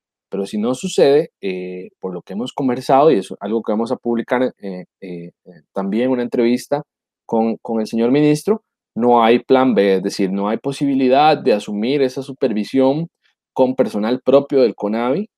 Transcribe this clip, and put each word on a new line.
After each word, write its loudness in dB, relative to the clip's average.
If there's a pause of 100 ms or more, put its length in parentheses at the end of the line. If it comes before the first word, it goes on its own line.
(300)
Pero -4
si -6
no 0
sucede, 0 (100)
eh, -10 (100)
por -10
lo -10
que -16
hemos -8
conversado, 2
y 4
eso -8
es -12
algo -4
que -4
vamos -2
a -4
publicar, -2
eh, -2
eh, -12 (160)
eh, -14 (420)
también -2
una -2
entrevista -2 (440)
con, -2
con -4
el -4
señor 0
ministro, 0 (320)
no 4
hay 6
plan 2
B, 4
es 0
decir, -2
no -2
hay -2
posibilidad 2
de 0
asumir -2
esa -2
supervisión -2 (440)
con 2
personal -2
propio 4
del 2
conavi -4